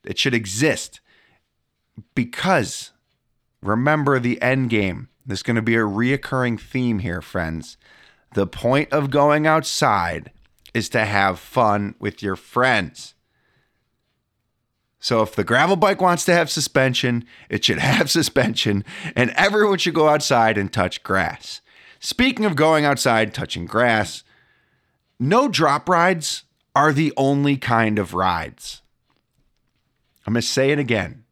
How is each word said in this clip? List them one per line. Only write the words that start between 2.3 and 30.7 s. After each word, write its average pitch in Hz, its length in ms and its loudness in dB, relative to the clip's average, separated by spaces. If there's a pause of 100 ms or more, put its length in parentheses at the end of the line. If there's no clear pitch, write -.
remember 135 580 0
the 123 220 -2
end 127 280 0
game. 101 380 -2 (180)
There's 98 180 -6
gonna 117 180 0
be 113 140 0
a 117 40 2
reoccurring 120 800 -2
theme 123 400 -4
here, 87 220 -6
friends. 82 560 -6 (560)
The 98 140 0
point 131 440 -2
of 139 200 -2
going 147 360 2
outside 101 840 0 (420)
is 113 160 -4
to 110 160 0
have 98 340 0
fun 104 600 0
with - 220 -8
your 98 140 -4
friends. 117 800 -2 (1900)
So 117 220 0
if 104 140 -2
the 101 100 -2
gravel 151 320 2
bike 190 240 2
wants 175 240 2
to 180 80 4
have 170 160 2
suspension, 127 760 0 (240)
it - 160 -4
should - 160 0
<laughs> - 0 -
have - 320 0
suspension, 113 720 0 (320)
and 123 220 2
everyone 202 400 2
should 170 160 -2
go 156 160 4
outside 120 480 2
and 98 160 -2
touch 90 280 -2
grass. - 600 -4 (400)
Speaking 254 420 -2
of 190 140 0
going 156 260 4
outside, 123 500 2
touching - 320 -8
grass, 110 600 0 (920)
no 208 300 2
drop 151 400 0
rides 175 560 0 (320)
are 151 160 4
the 147 240 0
only 139 400 2
kind 113 440 0
of 90 160 -4
rides. 87 680 -4 (1400)
I'm 101 80 -4
gonna 117 80 0
say 135 300 0